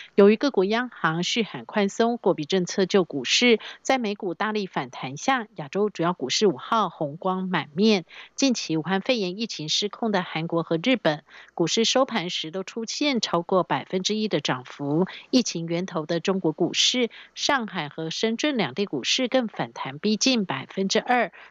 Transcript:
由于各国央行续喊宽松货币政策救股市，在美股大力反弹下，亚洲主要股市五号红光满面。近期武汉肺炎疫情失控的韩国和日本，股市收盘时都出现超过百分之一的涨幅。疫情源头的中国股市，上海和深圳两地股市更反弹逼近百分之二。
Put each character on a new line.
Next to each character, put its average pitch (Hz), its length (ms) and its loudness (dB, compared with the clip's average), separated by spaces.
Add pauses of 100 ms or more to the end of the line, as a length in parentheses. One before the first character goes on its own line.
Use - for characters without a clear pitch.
(160)
由 202 140 10
于 220 60 8
各 277 160 0
国 185 140 4
央 233 240 0
行 165 340 0
续 226 200 0
喊 185 200 -10
宽 202 240 0
松 233 300 0
货 185 160 2
币 151 100 -6
政 185 220 0
策 190 200 0
救 185 200 4
股 135 180 -6
市， 233 380 4 (200)
在 269 160 2
美 208 180 -2
股 180 180 -4
大 214 180 -2
力 214 160 -2
反 139 220 -6
弹 151 260 -10
下， 247 400 0
亚 147 140 -10
洲 208 200 0
主 175 140 -4
要 170 80 2
股 - 180 -6
市 - 160 2
五 151 120 4
号 208 320 0
红 147 260 -6
光 185 320 -2
满 180 260 -2
面。 202 300 4 (320)
近 269 180 2
期 - 220 -4
武 160 60 0
汉 185 180 0
肺 254 160 0
炎 190 240 -2
疫 226 80 -4
情 156 220 -8
失 - 180 0
控 220 240 -4
的 185 120 0
韩 165 220 -6
国 165 180 0
和 165 120 -2
日 247 220 2
本， 151 260 0 (300)
股 170 140 0
市 226 180 2
收 254 180 4
盘 185 260 -2
时 160 220 -6
都 190 140 -6
出 - 180 -8
现 269 380 -2
超 170 200 0
过 180 220 2
百 139 220 -2
分 185 180 -4
之 208 100 -2
一 214 140 -2
的 160 140 0
涨 127 240 -4
幅。 151 420 -2 (220)
疫 262 120 4
情 170 260 -4
源 170 180 -2
头 165 200 -4
的 170 140 -2
中 190 220 0
国 160 100 2
股 160 220 0
市， 247 360 2 (240)
上 262 320 0
海 175 220 -6
和 160 220 -8
深 226 260 -2
圳 285 220 0
两 139 160 0
地 202 120 -2
股 143 200 -4
市 262 240 0
更 254 180 2
反 120 240 -6
弹 139 280 -10
逼 214 180 2
近 240 320 2
百 - 180 -6
分 196 220 -4
之 220 100 2
二。 240 320 2 (200)